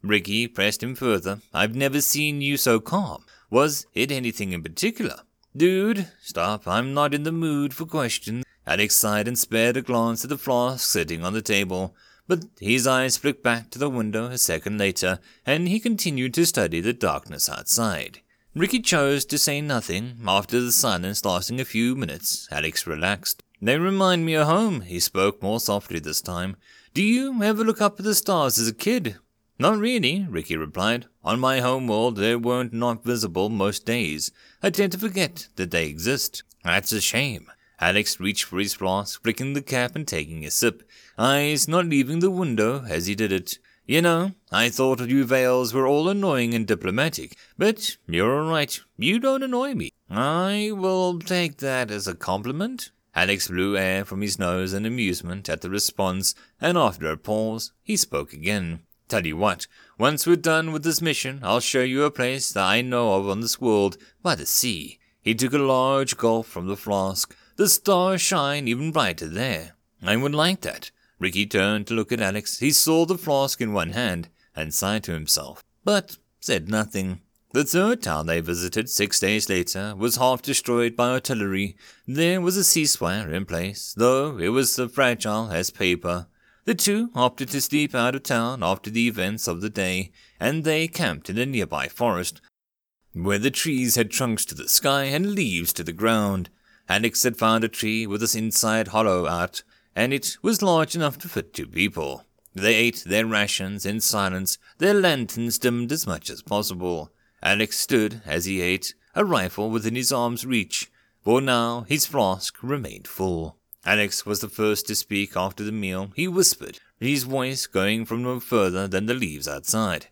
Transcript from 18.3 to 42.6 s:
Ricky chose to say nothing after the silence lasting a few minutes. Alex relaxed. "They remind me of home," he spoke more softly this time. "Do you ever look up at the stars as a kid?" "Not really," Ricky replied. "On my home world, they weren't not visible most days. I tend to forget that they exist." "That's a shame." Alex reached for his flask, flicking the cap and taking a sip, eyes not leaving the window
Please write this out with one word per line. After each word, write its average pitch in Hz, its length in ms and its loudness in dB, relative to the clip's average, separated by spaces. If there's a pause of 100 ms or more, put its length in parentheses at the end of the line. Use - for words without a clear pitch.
Ricky 208 240 0
chose 143 460 2
to 147 120 -2
say 143 220 0
nothing 120 680 -4
after 101 360 2
the 120 100 0
silence 98 540 0
lasting 98 340 0
a 131 60 -4
few 117 280 0
minutes. - 560 -6
Alex 76 380 -4
relaxed. 87 560 -4 (180)
"They 123 160 2
remind 185 480 2
me 160 100 0
of 151 120 4
home," 185 320 2
he 87 220 -8
spoke 95 420 0
more 107 160 0
softly 101 400 -2
this 78 220 -4
time. 92 340 -6 (380)
"Do 190 100 0
you 247 400 2
ever 220 220 2
look 220 160 2
up 208 180 2
at 190 60 -6
the 214 100 2
stars 151 420 2
as 117 120 0
a 110 40 -6
kid?" 190 440 -2 (420)
"Not 196 180 4
really," 202 520 0
Ricky 82 260 -4
replied. 92 500 -2 (160)
"On 107 160 0
my 131 220 2
home 127 280 0
world, 113 280 2
they 110 220 2
weren't 120 340 0
not 117 320 -2
visible 107 460 0
most 101 360 0
days. 95 460 -2 (320)
I 196 60 2
tend 190 240 0
to 185 60 -8
forget 175 580 -4
that 92 140 -4
they 85 160 0
exist." 90 560 -4 (200)
"That's 92 300 0
a 104 80 0
shame." 123 500 -2 (300)
Alex 95 400 2
reached 98 240 -2
for 90 140 -6
his 101 140 -2
flask, 98 480 -2
flicking 131 300 -2
the 143 100 -2
cap 123 360 -2
and 151 100 -6
taking 78 380 -6
a 76 40 -8
sip, - 320 2 (360)
eyes 143 500 2
not 170 200 2
leaving 143 320 2
the 190 120 4
window 131 560 0